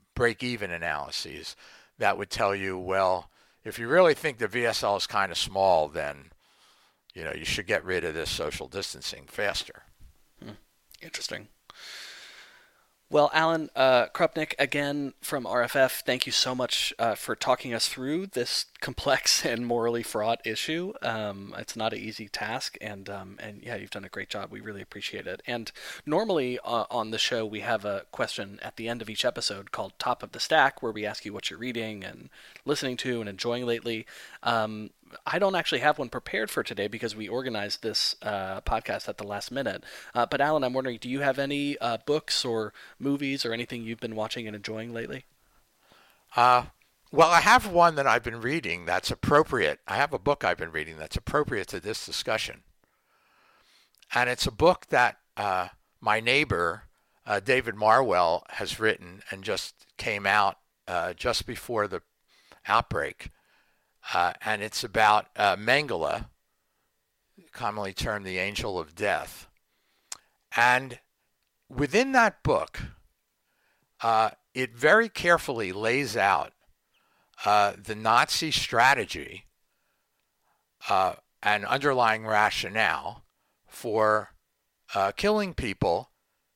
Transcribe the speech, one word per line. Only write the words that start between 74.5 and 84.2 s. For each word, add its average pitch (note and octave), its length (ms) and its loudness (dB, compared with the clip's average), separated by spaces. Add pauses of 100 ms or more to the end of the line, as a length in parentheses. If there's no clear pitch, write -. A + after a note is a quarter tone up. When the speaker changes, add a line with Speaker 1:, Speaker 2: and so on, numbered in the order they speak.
Speaker 1:
it B2 220 -4
very F3 320 6
carefully C#3 640 0
lays A2+ 460 0
out, F#2+ 340 4 (920)
uh, G#2 360 4
the G#2 140 -8
Nazi A#2 560 4
strategy, A#2 920 2 (1400)
uh, F#2 240 4 (280)
and G#2 240 2
underlying A#2+ 640 2
rationale G#2 960 0 (440)
for, G#2+ 640 0 (640)